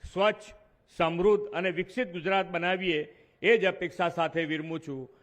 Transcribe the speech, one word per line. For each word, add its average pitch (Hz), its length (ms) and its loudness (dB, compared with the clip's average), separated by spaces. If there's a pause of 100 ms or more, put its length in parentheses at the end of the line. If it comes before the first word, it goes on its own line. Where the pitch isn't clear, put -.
સ્વચ્છ, 214 420 0 (520)
સમૃદ્ધ 180 540 4
અને 180 180 -2
વિકસિત 180 420 -4
ગુજરાત 180 380 0
બનાવીએ, 180 500 0 (420)
એ 202 160 6
જ - 80 -2
અપેક્ષા 175 440 -2
સાથે 165 340 -2
વિરમું 160 360 -6
છું. 135 280 -12 (140)